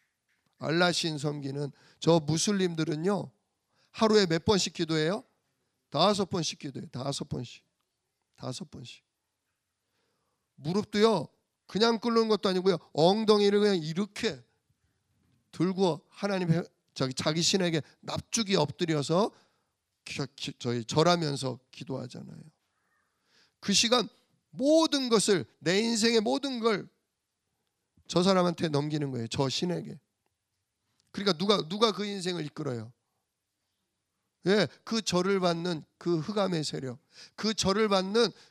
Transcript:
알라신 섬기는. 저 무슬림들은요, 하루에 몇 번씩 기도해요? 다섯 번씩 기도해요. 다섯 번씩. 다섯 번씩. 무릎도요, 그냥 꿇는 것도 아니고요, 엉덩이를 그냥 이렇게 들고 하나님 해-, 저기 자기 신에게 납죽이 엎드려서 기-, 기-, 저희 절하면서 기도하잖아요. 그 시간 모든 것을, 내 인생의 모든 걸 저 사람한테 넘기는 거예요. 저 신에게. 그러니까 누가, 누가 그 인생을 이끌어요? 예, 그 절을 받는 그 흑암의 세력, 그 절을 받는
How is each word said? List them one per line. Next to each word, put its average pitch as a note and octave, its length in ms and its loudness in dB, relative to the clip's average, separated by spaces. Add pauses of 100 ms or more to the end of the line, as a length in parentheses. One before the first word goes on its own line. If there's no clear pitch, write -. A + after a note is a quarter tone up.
(600)
알라신 E3 580 0
섬기는. C#3+ 540 -6 (280)
저 E3 200 4
무슬림들은요, E3 1120 -2 (580)
하루에 G#3+ 380 4
몇 E3 180 0
번씩 G3 280 2
기도해요? D#3+ 500 -2 (680)
다섯 F#3+ 400 2
번씩 - 300 -4
기도해요. C#3+ 320 -12
다섯 C#3 360 -8
번씩. B2+ 360 -10 (720)
다섯 B2+ 340 -12
번씩. - 340 -18 (1500)
무릎도요, G3 680 0 (380)
그냥 A3+ 320 2
꿇는 A3+ 300 2
것도 G#3 220 2
아니고요, F#3 280 2 (160)
엉덩이를 G#3 680 4
그냥 G3+ 160 4
이렇게 E3 640 -4 (1120)
들고 F3+ 580 0
하나님 F#3 420 -2
해-, E3 120 2 (300)
저기 C3 220 -4
자기 D#3+ 260 -2
신에게 E3+ 400 0 (200)
납죽이 - 560 -2
엎드려서 D#3+ 720 0 (720)
기-, - 180 -10 (140)
기-, - 240 -10
저희 A#2+ 260 -4
절하면서 C#3+ 720 0 (140)
기도하잖아요. - 720 -14 (1160)
그 G3+ 140 -2
시간 A3+ 340 2 (440)
모든 C#4+ 580 2
것을, G3 360 4 (120)
내 F3 220 0
인생의 A#3 420 2
모든 C4 380 -4
걸 G#3+ 360 -2 (1120)
저 F3 160 0
사람한테 F3+ 460 2
넘기는 D3 420 -2
거예요. A#2 160 -6
저 C3+ 220 -2
신에게. E3 500 -6 (1120)
그러니까 G3 260 0
누가, F#3 300 2
누가 G#3 240 2
그 F#3+ 140 -6
인생을 F3+ 400 -6
이끌어요? B2+ 460 -8 (1600)
예, F#3+ 200 4 (160)
그 A3+ 180 -4
절을 F#3 380 0
받는 E3+ 440 -2 (140)
그 E3+ 220 -2
흑암의 F#3 440 -2
세력, C#3 360 -10 (360)
그 G#3+ 180 -4
절을 G3+ 360 0
받는 G3 400 2 (220)